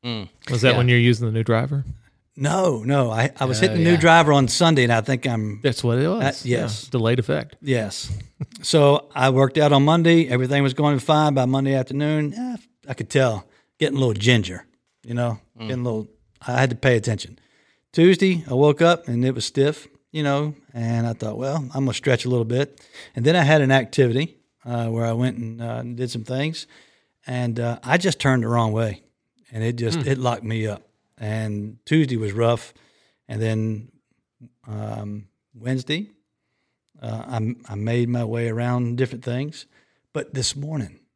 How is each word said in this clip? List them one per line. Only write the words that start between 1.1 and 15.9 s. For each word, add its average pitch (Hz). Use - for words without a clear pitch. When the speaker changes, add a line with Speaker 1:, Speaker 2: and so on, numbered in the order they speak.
Speaker 2:
the 110
new 113
driver? 131
Speaker 3:
No, 147
no. 131
I, 113
I 135
was 131
Speaker 1:
Oh, -
Speaker 3:
hitting 185
the 165
new 165
Speaker 1:
yeah. 170
Speaker 3:
driver 165
on 139
Sunday, 160
and 117
I 113
think 127
I'm 107
Speaker 2:
That's 135
what 120
it 143
was. 185
Speaker 3:
Uh, 139
yes. 123
Speaker 2:
Yeah. -
Delayed 120
effect. -
Speaker 3:
Yes. 120
So 143
I 135
worked 135
out 147
on 139
Monday. 165
Everything 127
was 131
going 147
fine. 151
By 131
Monday 135
afternoon, 147
eh, 240
I 135
could 110
tell 123
getting 143
a 139
little 123
ginger, 101
you 117
know, 120
Speaker 1:
Mm. 113
Speaker 3:
getting 127
a 120
little, 110